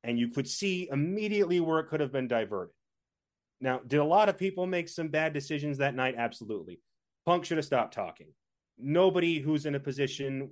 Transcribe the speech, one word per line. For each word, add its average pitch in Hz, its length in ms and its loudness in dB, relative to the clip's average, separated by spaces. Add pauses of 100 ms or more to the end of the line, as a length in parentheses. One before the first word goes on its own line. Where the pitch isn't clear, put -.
and 117 160 -2
you 120 100 0
could 139 180 -4
see 180 440 -4
immediately 185 720 0
where 160 180 2
it 156 80 -4
could 156 140 -2
have 135 100 -2
been 131 160 -2
diverted. 107 460 -2 (880)
Now, 131 240 0
did 131 160 2
a 147 40 4
lot 196 220 6
of 196 100 2
people 185 300 -2
make 175 220 -2
some 165 180 -4
bad 156 240 0
decisions 147 460 -4
that 135 180 2
night? 127 220 0
Absolutely. 104 640 -6 (440)
Punk 175 200 2
should 170 120 -2
have 143 80 0
stopped 127 280 2
talking. 90 340 -8 (500)
Nobody 170 600 4
who's 147 260 0
in 147 100 -2
a 143 40 -2
position 139 720 -4